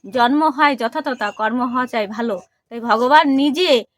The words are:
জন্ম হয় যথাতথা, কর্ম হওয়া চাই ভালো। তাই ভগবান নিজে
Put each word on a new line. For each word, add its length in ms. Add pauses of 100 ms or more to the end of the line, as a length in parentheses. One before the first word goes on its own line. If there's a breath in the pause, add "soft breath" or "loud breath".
(120)
জন্ম 380
হয় 260
যথাতথা, 540
কর্ম 320
হওয়া 240
চাই 200
ভালো। 340 (280)
তাই 120
ভগবান 480
নিজে 560 (140)